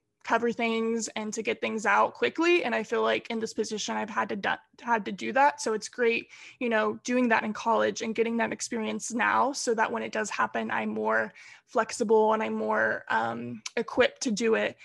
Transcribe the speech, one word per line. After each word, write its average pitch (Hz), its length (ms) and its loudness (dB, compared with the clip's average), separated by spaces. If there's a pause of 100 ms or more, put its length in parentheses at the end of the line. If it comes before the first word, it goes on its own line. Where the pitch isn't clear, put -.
(240)
cover 233 260 2
things 226 640 -2
and 214 180 -6
to 226 80 -6
get 220 200 -4
things 220 260 -4
out 214 280 4
quickly. 339 500 2
And 233 100 -2
I 226 80 0
feel 220 200 -2
like 226 280 0
in 233 80 -4
this 220 160 -6
position, 214 420 -4
I've 214 140 -4
had 220 200 -2
to 220 60 -4
do, 196 140 -2 (320)
had 233 220 0
to 220 80 -8
do 220 200 -6
that. 285 280 4
So 226 120 -2
it's 214 160 -4
great, 233 400 0 (300)
you 247 100 -2
know, 220 360 2
doing 247 240 2
that 226 160 2
in 214 80 -4
college 214 500 0
and 220 120 -4
getting 226 240 0
that 220 140 0
experience 220 600 -6
now 220 400 2
so 262 220 -2
that 220 160 2
when 226 120 -4
it 220 100 -8
does 214 160 -2
happen, 220 420 -2
I'm 220 180 -2
more 220 440 0 (340)
flexible 220 680 2
and 220 100 2
I'm 220 120 -2
more, 214 540 0
um, 233 540 -2 (140)
equipped - 460 0
to 247 100 -2
do 220 240 2
it 208 280 -2